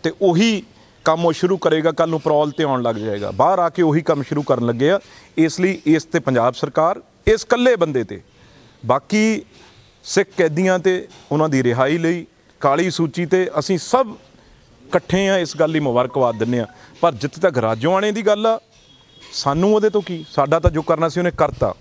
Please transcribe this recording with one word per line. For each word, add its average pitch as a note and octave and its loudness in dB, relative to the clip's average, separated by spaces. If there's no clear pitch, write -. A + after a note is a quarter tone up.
ਤੇ D#3+ -2
ਉਹੀ G3 2
ਕੰਮ E3 2
ਉਹ E3+ 2
ਸ਼ੁਰੂ F3+ 0
ਕਰੇਗਾ, D#3+ 2
ਕੱਲ੍ਹ D#3+ 0
ਨੂੰ D#3+ -2
ਪੈਰੋਲ D3+ 0
'ਤੇ D3+ -4
ਆਉਣ C3+ -2
ਲੱਗ A#2 -2
ਜਾਏਗਾ, G2+ -6
ਬਾਹਰ C#3+ 2
ਆ E3+ 0
ਕੇ F3 -2
ਉਹੀ D#3+ 2
ਕੰਮ D3 -2
ਸ਼ੁਰੂ D3 -4
ਕਰਨ B2 0
ਲੱਗੇ A#2+ 0
ਆ। F#3+ 0
ਇਸ D#3 0
ਲਈ F#3 0
ਇਸ D#3 2
'ਤੇ - -4
ਪੰਜਾਬ B2+ 2
ਸਰਕਾਰ D#3+ -2
ਇਸ A3 2
ਇਕੱਲੇ A#3+ 2
ਬੰਦੇ D3+ -2
ਤੇ। G2 -12
ਬਾਕੀ G#3 0
ਸਿੱਖ - -2
ਕੈਦੀਆਂ F3+ 2
ਤੇ F3+ -2
ਉਹਨਾਂ D#3 0
ਦੀ C3+ 0
ਰਿਹਾਈ C3 0
ਲਈ, E3 -4
ਕਾਲੀ D#3 2
ਸੂਚੀ E3 -4
ਤੇ F#3 0
ਅਸੀਂ F3 -2
ਸਭ B3+ 0
ਇਕੱਠੇ F#3 0
ਹਾਂ, G3 2
ਇਸ E3+ -6
ਗੱਲ D#3 2
ਲਈ D#3 0
ਮੁਬਾਰਕਬਾਦ B2 0
ਦਿੰਦੇ A#2+ -2
ਹਾਂ। A2+ -2
ਪਰ E3+ 2
ਜਿੱਥੇ C#3 -8
ਤੱਕ E3 0
ਰਾਜੋਆਣੇ C#3+ 0
ਦੀ G#3+ -6
ਗੱਲ G#3 0
ਆ, A3+ 0
ਸਾਨੂੰ E3+ 0
ਉਹਦੇ G#3+ 2
ਤੋਂ G#3 0
ਕੀ, E3 -8
ਸਾਡਾ C#3+ 2
ਤਾਂ E3+ 2
ਜੋ D#3 -4
ਕਰਨਾ D#3+ 0
ਸੀ D#3+ -4
ਉਹਨੇ F3 0
ਕਰਤਾ। C3 -2